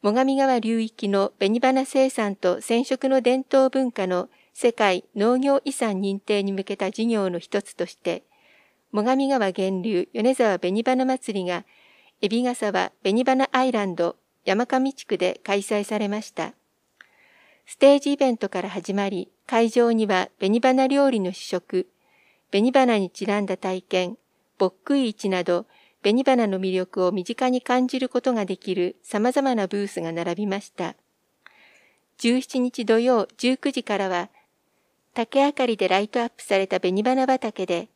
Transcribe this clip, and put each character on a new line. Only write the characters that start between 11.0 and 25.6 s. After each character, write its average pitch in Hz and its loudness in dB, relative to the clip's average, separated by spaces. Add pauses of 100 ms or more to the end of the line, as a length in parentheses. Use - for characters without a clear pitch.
祭 240 -4
り - -4
が、 180 -6 (560)
海 220 0
老 247 0
ヶ 247 -4
沢 190 -2 (120)
紅 214 2
花 262 2
ア 262 4
イ 262 0
ラ 220 0
ン 185 -4
ド 170 -2 (280)
山 202 0
上 262 0
地 - -18
区 202 -4
で - -2
開 202 -2
催 208 -2
さ 214 -4
れ 208 -2
ま 208 -4
し - -18
た。 160 -8 (1120)
ス - -20
テ 277 8
ー 277 2
ジ 285 -2
イ - -10
ベ 269 2
ン 226 -2
ト 202 -4
か 185 -6
ら 196 -6
始 190 -8
ま 196 -2
り、 190 -8 (160)
会 233 2
場 233 4
に 220 0
は 190 0 (100)
紅 208 2
花 262 4
料 277 4
理 226 0
の 185 -4
試 185 -12
食、 - -4 (640)
紅 220 2
花 247 4
に 190 -2
ち - -8
な 208 0
ん 196 -4
だ 185 -4
体 185 -6
験、 185 -2 (440)
ぼ 190 2
っ 180 -4 (100)
く 277 2
い 254 0
市 208 -4
な 185 0
ど、 175 0 (380)